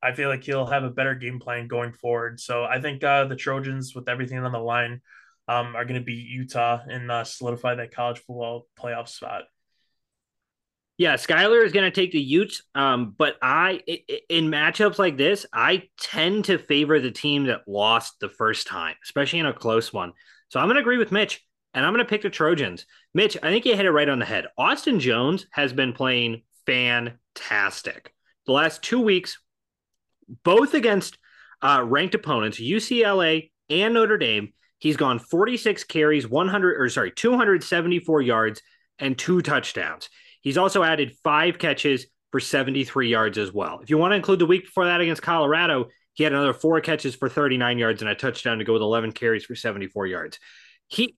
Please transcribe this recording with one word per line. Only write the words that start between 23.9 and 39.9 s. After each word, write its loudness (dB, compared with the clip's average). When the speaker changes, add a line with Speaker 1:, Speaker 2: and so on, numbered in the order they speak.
Speaker 2:
right 4
on 0
the -2
head. -4
Austin 0
Jones 0
has -2
been 0
playing -2
fantastic. -4
The 2
last 2
two 0
weeks, 0
both 6
against, 0
uh, 4
ranked 0
opponents, -2
U -2
C 2
L 2
A 2
and 2
Notre 4
Dame, -2
he's 0
gone 2
forty-six 0
carries, 2
one 0
hundred, 0
or 0
sorry, -2
two 2
hundred 2
seventy-four 0
yards 0
and -2
two 2
touchdowns. -4